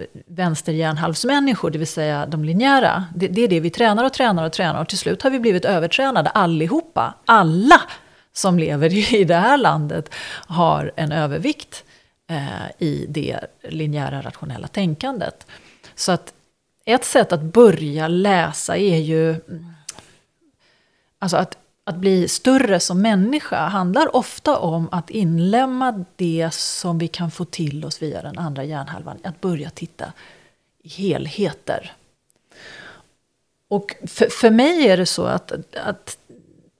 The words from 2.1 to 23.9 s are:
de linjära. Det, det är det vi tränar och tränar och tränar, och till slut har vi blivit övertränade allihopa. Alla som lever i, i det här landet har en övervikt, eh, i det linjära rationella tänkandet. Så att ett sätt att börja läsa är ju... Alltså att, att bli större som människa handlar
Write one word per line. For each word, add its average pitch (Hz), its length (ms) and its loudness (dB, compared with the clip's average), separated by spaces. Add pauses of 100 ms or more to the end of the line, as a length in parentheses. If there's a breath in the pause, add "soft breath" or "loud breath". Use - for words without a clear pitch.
de 156 180 -4
linjära. 190 600 2 (100)
Det, 180 140 -2
det 180 120 -2
är 240 80 4
det 170 120 2
vi 165 100 -2
tränar 226 340 2
och 262 80 0
tränar 190 340 0
och 165 60 -4
tränar, 156 280 -2
och 165 80 -4
till 185 100 -6
slut 180 240 -4
har 269 80 2
vi 262 100 -2
blivit 208 240 2
övertränade 190 640 0
allihopa. 170 840 0 (100)
Alla 208 560 6 (520 loud breath)
som 180 260 2
lever 156 340 2
i, 208 240 2
i 202 80 6
det 170 100 4
här 226 240 4
landet 156 520 0 (360 loud breath)
har 160 500 2
en 151 160 -2
övervikt, 160 720 -4 (460 soft breath)
eh, 139 580 -6
i 143 200 -4
det 143 320 -6 (220)
linjära 147 600 -6
rationella - 440 -12
tänkandet. 196 800 -4 (480 loud breath)
Så - 180 -2
att - 220 -4 (500)
ett 247 200 0
sätt 233 280 2
att 156 100 0
börja 160 640 4
läsa 175 680 0
är 180 220 2
ju... 160 380 0 (1800 loud breath)
Alltså 170 180 -2
att, - 220 -2 (260)
att 160 120 -8
bli 185 320 2
större 254 520 4
som 185 220 0
människa 214 640 2
handlar 196 500 0